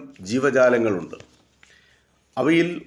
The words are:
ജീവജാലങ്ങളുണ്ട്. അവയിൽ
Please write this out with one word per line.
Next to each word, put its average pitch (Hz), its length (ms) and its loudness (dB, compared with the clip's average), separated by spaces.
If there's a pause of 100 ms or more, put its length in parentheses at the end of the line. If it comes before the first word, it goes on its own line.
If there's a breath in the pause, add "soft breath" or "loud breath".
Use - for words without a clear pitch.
(220)
ജീവജാലങ്ങളുണ്ട്. 120 960 0 (1200 soft breath)
അവയിൽ 170 320 2 (180)